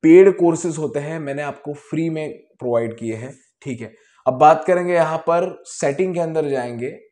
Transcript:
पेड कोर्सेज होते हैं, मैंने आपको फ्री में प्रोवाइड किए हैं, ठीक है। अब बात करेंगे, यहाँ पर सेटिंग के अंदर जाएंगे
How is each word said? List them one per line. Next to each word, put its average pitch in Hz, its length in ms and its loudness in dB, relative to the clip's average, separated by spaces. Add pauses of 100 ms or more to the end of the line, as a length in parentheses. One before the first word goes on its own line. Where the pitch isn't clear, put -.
पेड 185 340 8
कोर्सेज 170 400 0
होते 147 220 -6
हैं, 156 200 -10
मैंने 139 220 -10
आपको 143 320 -10
फ्री 160 360 -6
में 156 200 -6 (300)
प्रोवाइड 117 380 -4
किए 113 180 -8
हैं, 120 180 -14 (320)
ठीक 120 160 -10
है। 107 120 -16 (340)
अब 127 60 0
बात 156 340 4
करेंगे, 180 260 0
यहाँ 160 240 0
पर 170 480 -2
सेटिंग 175 480 -4
के 175 60 -4
अंदर 160 300 -4
जाएंगे 123 480 -6 (140)